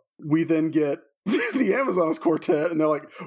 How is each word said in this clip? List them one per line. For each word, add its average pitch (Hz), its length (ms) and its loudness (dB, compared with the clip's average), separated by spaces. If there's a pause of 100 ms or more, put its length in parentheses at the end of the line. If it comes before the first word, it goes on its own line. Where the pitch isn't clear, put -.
(260)
we 156 180 2
then 156 280 0
get 143 280 0 (140)
<laughs> - 120 -20
the 262 500 0
Amazons 180 420 0
quartet, 160 540 0
and 160 100 -2
they're 156 60 2
like, 151 240 -2 (160)